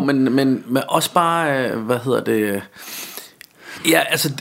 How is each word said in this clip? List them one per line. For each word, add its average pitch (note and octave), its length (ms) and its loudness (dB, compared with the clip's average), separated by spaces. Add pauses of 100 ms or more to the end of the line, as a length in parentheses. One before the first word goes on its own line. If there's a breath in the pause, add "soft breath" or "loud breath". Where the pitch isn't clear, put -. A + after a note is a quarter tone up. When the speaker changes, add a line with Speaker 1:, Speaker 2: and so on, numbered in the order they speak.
Speaker 1:
ikke? C3+ 120 0
Speaker 2:
men, C3 220 2
men, C3+ 320 2
men B2 200 0
også E3 260 0
bare, E3 440 2 (120)
øh, G#2+ 100 -2
hvad A2+ 260 0
hedder A#2+ 180 2
det... G#2 380 0 (1300 loud breath)
Ja, D#3+ 200 6
altså, D#3 200 0 (120)